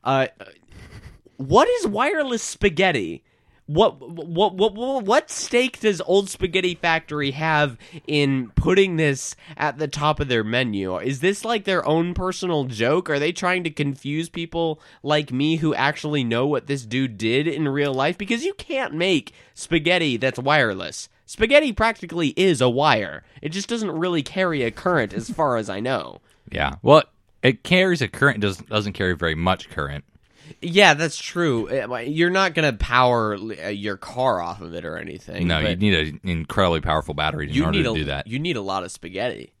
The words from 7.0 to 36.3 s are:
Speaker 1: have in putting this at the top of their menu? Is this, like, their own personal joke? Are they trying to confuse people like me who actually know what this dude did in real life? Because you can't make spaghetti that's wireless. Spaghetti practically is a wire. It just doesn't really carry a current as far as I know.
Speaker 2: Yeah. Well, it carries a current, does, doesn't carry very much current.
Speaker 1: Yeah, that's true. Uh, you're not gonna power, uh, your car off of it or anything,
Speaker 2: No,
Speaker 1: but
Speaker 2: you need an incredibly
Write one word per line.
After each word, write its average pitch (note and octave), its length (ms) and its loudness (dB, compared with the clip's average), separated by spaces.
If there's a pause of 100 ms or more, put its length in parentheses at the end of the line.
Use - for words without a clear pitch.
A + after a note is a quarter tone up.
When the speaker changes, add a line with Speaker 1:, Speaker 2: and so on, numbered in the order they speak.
Speaker 1:
have D3 480 0 (280)
in C#3 480 0
putting F#3 420 4
this D3 380 0 (220)
at C#3+ 220 -2
the D3+ 100 -2
top D3 320 0
of D3 80 -2
their A#2 160 2
menu? G#2 540 -2
Is B2+ 220 -4
this, F#3+ 240 0
like, A3 200 -2
their F#3 220 0
own E3 260 2
personal F3 520 -2
joke? B2+ 440 0
Are C#3+ 120 0
they D#3+ 120 0
trying F3+ 320 -2
to E3 60 -4
confuse C#3+ 580 -4
people E3 520 -6 (220)
like D3 300 0
me D3 240 2
who D#3 180 0
actually D3 500 0
know A#2 220 2
what D3 200 -2
this C3+ 180 -4
dude B2 320 -2
did A#2 300 2
in D3+ 220 -2
real C#3 260 0
life? C#3+ 240 0
Because A#3 260 -2
you G4 100 -2
can't - 400 -6
make E3+ 380 2 (220)
spaghetti D#3+ 640 0
that's B2 220 0
wireless. A2+ 680 0 (160)
Spaghetti C4+ 480 4
practically F3 640 -2
is E3+ 240 4
a B2+ 80 6
wire. A#2 540 2 (180)
It D3+ 100 -8
just G3 180 -8
doesn't A3 240 -4
really E3 320 0
carry E3+ 400 -2
a A#2 80 0
current C#3+ 420 0
as A2+ 160 -6
far C#3+ 260 0
as G#2+ 140 -4
I G2 100 -6
know. F2+ 400 -4 (300)
Speaker 2:
Yeah. C#2+ 320 -2
Well, C#3 220 8 (380)
it B2 200 2
carries F3+ 400 2
a G#2+ 60 -2
current, C3+ 320 2
does, G2+ 180 0
doesn't G#2 360 -4
carry F#2 220 0
very E2 200 0
much F2 340 0
current. D2 340 -8 (560)
Speaker 1:
Yeah, F3 340 4
that's D3+ 240 -2
true. C#3 500 -2
Uh, B2 300 -4
you're D#3 320 0
not F#3 240 2
gonna D3+ 200 2
power, A#2+ 640 2
uh, G2 320 -8
your G2+ 280 -4
car A#2+ 440 -2
off E2+ 200 -8
of E2 140 -12
it E2 100 -10
or E2 120 -8
anything, E2 500 -8
Speaker 2:
No, D#2+ 160 2
Speaker 1:
but G#2+ 80 0
Speaker 2:
you F2 60 -2
need G2+ 180 4
an D#2 300 0
incredibly E2+ 560 0